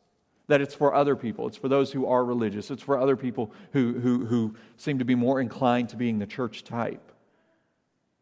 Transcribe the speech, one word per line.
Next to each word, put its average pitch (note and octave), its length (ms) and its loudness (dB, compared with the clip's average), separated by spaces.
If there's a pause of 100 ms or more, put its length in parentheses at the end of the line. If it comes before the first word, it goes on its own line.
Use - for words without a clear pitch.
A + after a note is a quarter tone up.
(460)
that C#3+ 140 4
it's C#3 140 -4
for C#3+ 200 2
other C#3+ 220 4
people, A#2+ 320 -6
it's - 80 -12
for C#3 120 -6
those C3+ 220 4
who C3 160 -2
are B2 180 4
religious, A2+ 460 -2
it's B2+ 120 -10
for C#3 140 0
other C3 200 2
people A#2+ 360 -6 (200)
who, A#2+ 220 2
who, B2 320 0
who A2 280 0 (220)
seem C#3 240 -4
to B2 40 0
be B2 120 2
more C3 240 2
inclined B2 480 0
to - 80 -14
being A#2 240 -2
the G2+ 60 -4
church A#2+ 360 -6
type. - 480 -8 (1120)